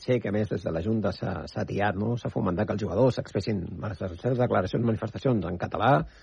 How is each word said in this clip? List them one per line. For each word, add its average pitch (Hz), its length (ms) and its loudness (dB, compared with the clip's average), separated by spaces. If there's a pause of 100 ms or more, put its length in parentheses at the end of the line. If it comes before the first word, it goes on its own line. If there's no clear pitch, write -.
sé 123 180 2
que, 110 100 -4
a 101 60 0
més, 107 140 2
des - 160 -2
de 82 80 -2
la 82 80 0
Junta 104 320 0
s'ha, 85 360 -6
s'ha 107 120 -6
atiat, 101 360 0
no? 113 200 0
S'ha - 160 -6
fomentat 98 340 0
que 113 100 -2
els 101 40 -4
jugadors 110 380 2
s'expressin 104 420 -2 (200)
les 107 200 -6
seves 104 400 -2
declaracions, 110 440 2
manifestacions 110 600 0
en 90 160 -4
català. 127 380 4 (240)